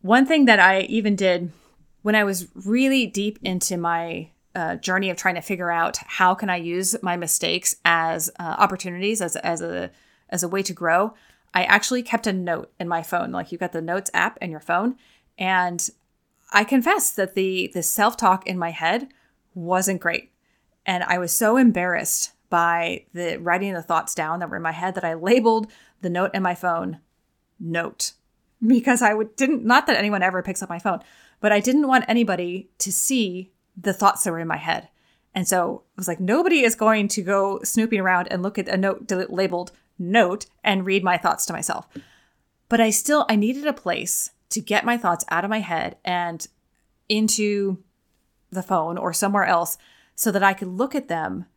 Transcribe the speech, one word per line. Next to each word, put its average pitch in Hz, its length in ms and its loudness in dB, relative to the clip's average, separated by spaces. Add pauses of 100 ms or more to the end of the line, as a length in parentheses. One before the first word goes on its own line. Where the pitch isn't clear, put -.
One 240 240 6
thing 294 200 6
that 220 140 8
I 190 220 6
even 208 340 0
did 180 360 0 (500)
when 208 140 0
I 214 80 6
was 190 320 -2
really 247 500 2
deep 208 380 -4
into 185 340 -2
my, 170 540 -4 (240)
uh, 175 220 -4
journey 190 340 -2
of 175 60 -6
trying 185 180 -2
to 165 60 -8
figure 175 280 -4
out 170 280 0
how - 360 2
can 190 160 -4
I 180 60 0
use 180 480 -2
my 175 140 -2
mistakes 170 580 -2 (100)
as, 165 440 2 (100)
uh, 170 180 -6
opportunities, 190 640 0
as, 170 140 -4
as 170 260 -4
a, 175 300 -8 (380)
as 175 120 -4
a 180 60 -2
way 165 160 -2
to 190 100 -8
grow, 170 400 0 (400)
I 180 100 0
actually 247 380 4
kept 233 240 -4
a 202 80 0
note 175 460 -4
in 170 80 -6
my 170 160 -2
phone. 175 280 -4
Like, 180 200 -6
you've 170 100 -8
got 180 120 -4
the 165 80 -4
Notes 175 320 -4
app 185 280 0
in 180 80 -6
your 156 100 -10
phone. 196 360 0 (420)
And 180 500 0 (640)
I 208 120 6
confess 277 480 2
that 190 240 -4
the, 190 380 -2
the 170 100 -4
self-talk 214 640 2
in 185 100 -4
my 170 140 -4
head 185 380 -2 (440)
wasn't 185 480 0
great. - 300 -4 (540)
And 180 180 -2
I 180 160 0
was 175 120 -2
so 226 260 4
embarrassed 180 720 2 (180)
by 170 640 0
the 175 240 -4
writing 185 360 -2
the 165 100 -6
thoughts 165 320 -2
down 165 240 -4
that 170 100 -6
were - 60 -8
in 170 80 -8
my 165 80 -4
head 180 240 -6
that 185 80 -6
I 165 100 -4
labeled 220 580 2 (300)
the 185 80 -4
note 180 240 -2
in 190 80 -2
my 180 140 0
phone, 175 440 -4 (600)
"Note." 165 540 -6 (520)
because 247 380 4
I 214 100 6
would, 214 220 -4
didn't, 269 280 0
not 247 220 4
that 269 120 4
anyone 208 260 0
ever 185 180 0
picks 185 220 -6
up 185 60 -14
my 170 100 -8
phone, 185 200 -2 (400)
but 214 120 2
I 208 80 6
didn't 262 280 2
want 262 200 4
anybody 190 720 -2
to 202 120 -4
see 190 600 -2 (260)
the 190 160 -2
thoughts - 300 2
that 180 80 -2
were 165 80 -4
in 165 80 -4
my 160 100 -2
head. 160 320 -4 (460)
And 185 120 -2
so 180 420 -2
I - 80 -20
was 185 100 -8
like, 170 120 -6
"Nobody 285 440 2
is 233 120 2
going 214 340 2
to 214 120 -4
go 196 420 0
snooping 226 360 0
around 185 320 0
and 180 100 -2
look 202 160 -4
at 196 100 -4
a - 80 -2
note 190 300 -2
de-, 185 220 -2
labeled 180 440 -4 (280)
note 190 480 0 (160)
and 190 240 0
read 190 160 2
my 180 140 2
thoughts - 280 -2
to 175 80 -8
myself." - 340 -6 (800)
But 233 140 2
I 220 80 4
still, 294 400 2
I 220 60 2
needed 240 320 0
a 277 60 -2
place - 580 -6 (180)
to - 100 -4
get - 240 0
my 240 140 0
thoughts 180 320 -2
out 170 140 0
of 202 80 -4
my 220 80 0
head 180 440 -4
and 175 440 -4 (600)
into 208 760 0 (680)
the 185 140 -8
phone 170 340 -2
or 175 160 -4
somewhere 202 320 2
else 170 320 2 (380)
so 226 160 0
that 190 120 2
I 196 100 4
could 190 140 -8
look 220 280 -4
at 277 120 -4
them 165 380 -4 (120)